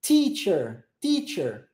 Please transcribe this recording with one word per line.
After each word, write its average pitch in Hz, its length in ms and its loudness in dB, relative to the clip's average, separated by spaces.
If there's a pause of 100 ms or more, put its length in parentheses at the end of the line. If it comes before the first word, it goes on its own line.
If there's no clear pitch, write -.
Teacher, 185 840 0 (140)
teacher. 165 720 -2